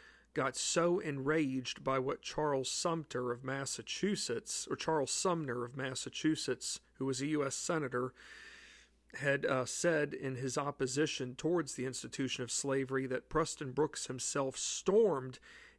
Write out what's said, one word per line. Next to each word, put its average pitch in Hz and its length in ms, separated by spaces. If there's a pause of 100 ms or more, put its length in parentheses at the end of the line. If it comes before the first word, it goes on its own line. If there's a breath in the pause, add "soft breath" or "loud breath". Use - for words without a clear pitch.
(340 loud breath)
got 135 220
so 175 420
enraged 139 880
by 131 160
what 131 240
Charles 143 480
Sumter 156 600
of 120 120
Massachusetts, - 1200
or - 80
Charles 151 360
Sumner 147 520
of 123 140
Massachusetts, - 1000 (160 soft breath)
who 135 100
was 131 160
a 143 60
U 151 180
S 139 80
senator, 131 640 (1040 loud breath)
had, 139 260
uh, 131 200
said 147 500
in 131 220
his 127 200
opposition 139 800
towards 160 400
the 127 100
institution 123 580
of 120 60
slavery, 135 560
that 127 240
Preston 156 440
Brooks 147 340
himself 131 500
stormed 170 800 (420 loud breath)